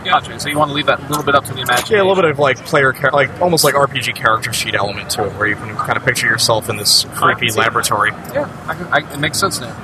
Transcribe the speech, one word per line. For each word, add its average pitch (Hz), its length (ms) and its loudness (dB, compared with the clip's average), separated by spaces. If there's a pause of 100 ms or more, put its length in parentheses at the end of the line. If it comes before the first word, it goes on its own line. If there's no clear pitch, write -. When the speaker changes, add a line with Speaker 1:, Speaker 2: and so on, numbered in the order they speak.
Speaker 1:
Gotcha. 139 360 0
So 143 80 -4
you 147 100 -2
wanna 151 140 2
leave 143 140 -2
that 127 220 2
little 151 160 -4
bit 139 120 2
up 135 80 4
to 135 100 -8
the 127 60 -8
imagination. 123 340 0
Speaker 2:
Yeah, 202 80 4
a - 20 4
little 190 160 4
bit 160 100 4
of, 139 100 -4
like, 131 160 4 (100)
player 139 260 4
char-, 135 200 0
like, 139 280 2
almost 175 220 2
like 135 140 4
R 143 100 4
P 127 140 -4
G 113 120 -4
character 113 400 0
sheet 110 220 -4
element 101 360 -4
to 110 160 -2
it, 95 120 -6
where 107 80 0
you 107 80 0
can 107 220 -10
kinda 113 240 -2
picture 120 260 0
yourself 113 420 2
in 107 80 -4
this - 380 2
creepy 160 320 0
Speaker 1:
I 113 40 0
see. 110 100 0
Speaker 2:
laboratory. 110 500 2 (240)
Speaker 1:
Yeah, 294 140 -2 (180)
I 160 80 -6
can, 170 180 -10
I, 151 220 0
it 143 60 -8
makes 156 180 -2
sense 190 220 -2
now. 113 240 -12